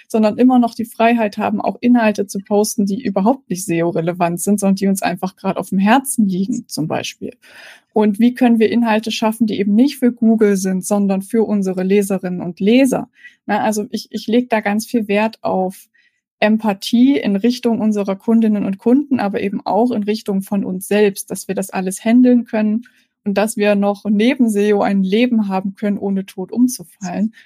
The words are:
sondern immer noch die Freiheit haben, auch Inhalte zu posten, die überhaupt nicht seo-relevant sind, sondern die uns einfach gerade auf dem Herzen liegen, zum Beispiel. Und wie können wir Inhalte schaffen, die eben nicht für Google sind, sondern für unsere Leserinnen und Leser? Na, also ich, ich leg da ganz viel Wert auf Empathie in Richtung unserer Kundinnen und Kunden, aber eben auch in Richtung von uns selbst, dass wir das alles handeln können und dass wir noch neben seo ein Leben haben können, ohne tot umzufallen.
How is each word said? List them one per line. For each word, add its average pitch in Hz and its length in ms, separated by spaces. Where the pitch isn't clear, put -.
sondern 214 280
immer 254 220
noch 233 160
die 220 100
Freiheit 226 520
haben, 208 240
auch 196 180
Inhalte 220 480
zu 202 120
posten, 208 460
die 196 160
überhaupt 208 480
nicht 180 140
seo-relevant 170 800
sind, 202 180
sondern 196 160
die 190 120
uns 190 140
einfach 180 360
gerade 190 220
auf 185 100
dem 196 100
Herzen 220 480
liegen, 196 400
zum 151 200
Beispiel. - 440
Und 214 260
wie 240 140
können 240 260
wir 220 100
Inhalte 220 420
schaffen, 220 360
die - 120
eben 202 140
nicht 254 240
für 247 140
Google 220 440
sind, 185 300
sondern 196 360
für 220 220
unsere 190 400
Leserinnen 190 580
und 170 180
Leser? 247 500
Na, 208 160
also 214 280
ich, - 220
ich 220 160
leg 247 220
da 214 120
ganz 214 240
viel 226 220
Wert 214 340
auf 185 460
Empathie 220 800
in 202 180
Richtung 233 440
unserer 202 360
Kundinnen 214 500
und 196 120
Kunden, 262 420
aber 202 220
eben 202 240
auch 220 260
in 214 120
Richtung 202 400
von 196 200
uns 190 240
selbst, 202 440
dass - 160
wir 190 80
das 196 160
alles 190 340
handeln 247 400
können 214 380
und 202 120
dass 220 200
wir 208 180
noch 202 300
neben 226 440
seo 202 320
ein 196 220
Leben 220 460
haben 190 260
können, 202 220
ohne 196 280
tot 185 260
umzufallen. 208 800